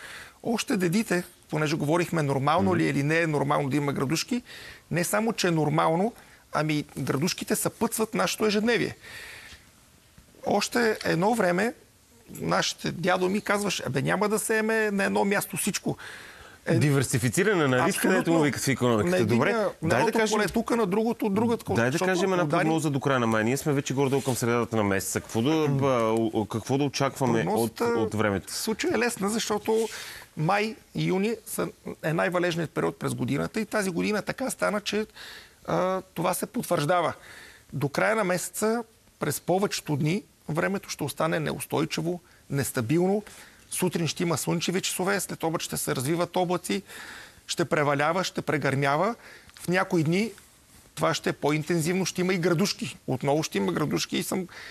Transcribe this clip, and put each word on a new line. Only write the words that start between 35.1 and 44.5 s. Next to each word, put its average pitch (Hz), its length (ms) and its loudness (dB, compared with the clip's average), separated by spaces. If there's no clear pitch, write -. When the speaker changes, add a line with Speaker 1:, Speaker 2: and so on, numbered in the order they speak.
Speaker 1:
а, 180 360 0
това 175 200 0
се - 120 -4
потвърждава. 165 680 0
До 139 160 -2
края 190 260 2
на 220 80 0
месеца, 214 600 0
през 151 220 -2
повечето 180 540 0
дни, 156 280 0
времето 180 400 -2
ще - 140 -6
остане 160 360 -2
неустойчиво, 156 840 -2
нестабилно. 156 760 0
Сутрин 170 360 -2
ще - 160 -4
има 170 140 0
слънчеви 170 440 -2